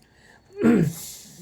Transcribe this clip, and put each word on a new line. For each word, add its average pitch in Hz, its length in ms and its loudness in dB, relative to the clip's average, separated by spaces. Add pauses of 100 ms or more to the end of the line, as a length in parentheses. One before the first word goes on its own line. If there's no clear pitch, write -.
(600)
<clears throat> 226 500 0 (320)